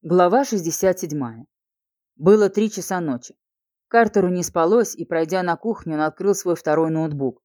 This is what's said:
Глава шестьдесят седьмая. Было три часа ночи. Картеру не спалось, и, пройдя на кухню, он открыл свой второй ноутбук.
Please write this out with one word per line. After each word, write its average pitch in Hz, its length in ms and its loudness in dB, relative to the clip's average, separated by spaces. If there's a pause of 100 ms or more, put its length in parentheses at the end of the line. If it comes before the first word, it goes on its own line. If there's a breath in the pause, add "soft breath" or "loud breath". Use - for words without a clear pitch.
Глава 180 400 4
шестьдесят 185 540 -2
седьмая. 135 480 -8 (680)
Было 202 320 4
три 208 240 -2
часа 185 280 -6
ночи. 139 360 -8 (500)
Картеру 214 440 2
не 180 120 -2
спалось, 196 540 0
и, 170 80 -10
пройдя 165 400 -2
на 170 120 -2
кухню, 196 380 -6
он 151 60 -2
открыл 180 340 0
свой 175 220 -2
второй 160 340 0
ноутбук. 147 540 -4